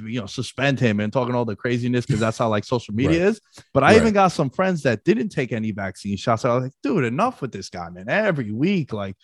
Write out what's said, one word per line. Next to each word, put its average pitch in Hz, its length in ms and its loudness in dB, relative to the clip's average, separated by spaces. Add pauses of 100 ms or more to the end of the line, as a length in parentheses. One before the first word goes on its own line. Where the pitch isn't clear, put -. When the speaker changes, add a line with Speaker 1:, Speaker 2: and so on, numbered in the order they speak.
Speaker 1:
you 117 140 -4
know, 101 80 -8
suspend 131 520 -2
him," 107 200 4
and 107 120 -2
talking 123 220 0
all 120 120 0
the 107 100 -6
craziness 123 500 -2
'cause 107 140 0
that's 110 180 0
how, 120 100 0
like, 107 160 0
social 117 300 -4
media 139 260 2
Speaker 2:
Right. 185 100 4
Speaker 1:
is. 220 120 -4 (320)
But 131 100 4
I 143 40 6
Speaker 2:
Right. 220 140 10
Speaker 1:
even 226 120 2
got 196 140 6
some 156 240 0
friends 185 320 -2
that 117 200 0
didn't 220 260 2
take 131 220 -4
any 110 200 -4
vaccine 98 440 -6
shots. 113 300 0
I 120 80 2
was 127 120 0
like, 131 80 -10 (100)
"Dude, 220 220 0
enough 180 360 -2
with 135 100 -8
this 95 180 -12
guy, 85 200 -10
man. 90 180 -14
Every 156 440 -2
week, 151 420 -2
like, 98 300 -6